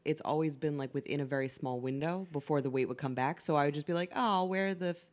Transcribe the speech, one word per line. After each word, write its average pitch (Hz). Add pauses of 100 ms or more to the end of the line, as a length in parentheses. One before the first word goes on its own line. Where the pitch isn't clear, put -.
it's 151
always 151
been, 147
like, 135
within 143
a 143
very 135
small 127
window 156
before 147
the 131
weight 131
would 123
come 131
back. 135
So 160
I 143
would 147
just 147
be 175
like, 175
"Oh, 254
I'll 190
wear 190
the 180
f-, -